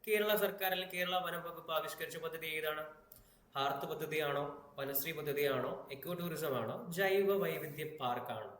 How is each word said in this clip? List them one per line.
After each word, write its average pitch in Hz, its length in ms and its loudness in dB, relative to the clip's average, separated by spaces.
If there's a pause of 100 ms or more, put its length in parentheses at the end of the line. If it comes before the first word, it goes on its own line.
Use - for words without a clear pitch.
കേരള 214 280 4
സർക്കാർ 190 360 2
അല്ലെങ്കിൽ 180 240 -2
കേരള 180 200 2
വനം 170 260 0
വകുപ്പ് 165 300 -6
ആവിഷ്കരിച്ച 160 440 -2
പദ്ധതി 160 300 -4
ഏതാണ്? 156 380 0 (720)
ഹാർത്ത് 143 300 2
പദ്ധതിയാണോ? 151 920 -2
വനശ്രീ 139 340 0
പദ്ധതിയാണോ? 143 800 0
എക്കോ 165 220 -6
ടൂറിസം 156 420 0
ആണോ? 120 340 -2
ജൈവ 196 460 4
വൈവിധ്യ 151 480 0 (160)
പാർക്കാണോ? 120 600 -2